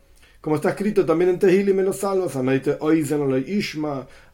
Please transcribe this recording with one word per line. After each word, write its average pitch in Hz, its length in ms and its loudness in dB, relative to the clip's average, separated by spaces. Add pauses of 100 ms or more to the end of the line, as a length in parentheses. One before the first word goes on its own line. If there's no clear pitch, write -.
(400)
Como 151 160 -2
está 175 140 0
escrito 202 360 0
también 165 240 2
en 180 80 0
Tehilim, 196 400 4
en 190 60 0
los 190 140 -2
Salmos, 190 360 -2
"Anoite 131 460 0
Oizen 151 400 0
Oloi 135 280 -2
Ishma", 151 600 -6 (260)